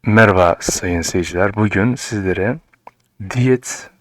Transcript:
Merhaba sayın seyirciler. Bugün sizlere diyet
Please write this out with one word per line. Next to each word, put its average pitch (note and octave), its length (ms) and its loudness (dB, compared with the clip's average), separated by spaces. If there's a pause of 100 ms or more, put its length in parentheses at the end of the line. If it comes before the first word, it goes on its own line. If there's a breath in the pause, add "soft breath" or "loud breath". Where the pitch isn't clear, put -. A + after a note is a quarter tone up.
Merhaba G2+ 520 6
sayın F2 420 -4
seyirciler. F2+ 540 -2
Bugün G#2+ 400 0
sizlere G2 600 -4 (720)
diyet B2 600 -2 (120)